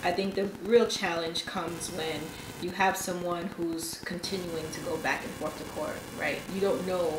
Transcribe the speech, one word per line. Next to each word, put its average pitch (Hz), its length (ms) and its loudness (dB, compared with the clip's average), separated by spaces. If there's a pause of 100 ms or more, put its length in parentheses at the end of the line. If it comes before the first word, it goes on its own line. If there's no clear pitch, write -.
I 180 80 4
think 196 240 2
the 196 100 2 (180)
real 220 240 8
challenge 170 580 0
comes 170 460 -4
when 160 280 -2 (420)
you 180 100 -2
have 190 260 6
someone 175 480 0 (100)
who's 165 480 -2
continuing 175 680 -4
to 156 100 -6
go 165 160 -2
back - 260 0
and - 100 -6
forth 151 260 -4
to - 40 -6 (160)
court, - 180 -2 (220)
right? 147 200 0 (140)
You 190 80 0
don't 180 260 2
know 180 180 2 (140)